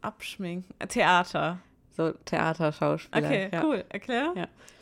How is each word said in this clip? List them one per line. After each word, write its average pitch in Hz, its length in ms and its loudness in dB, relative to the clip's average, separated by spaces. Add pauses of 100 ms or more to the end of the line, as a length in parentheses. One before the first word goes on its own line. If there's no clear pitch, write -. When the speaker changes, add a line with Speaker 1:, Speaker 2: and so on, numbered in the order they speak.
Speaker 1:
abschminken. 185 760 -8
Äh, - 80 -6
Theater. 175 720 2 (360)
Speaker 2:
So 160 160 0 (140)
Theaterschauspieler, 156 1000 0
Speaker 1:
Okay, 196 280 2
Speaker 2:
ja. 175 100 0
Speaker 1:
cool. 294 240 2
Erklär. 262 480 -2
Speaker 2:
Ja. 175 120 -4 (340)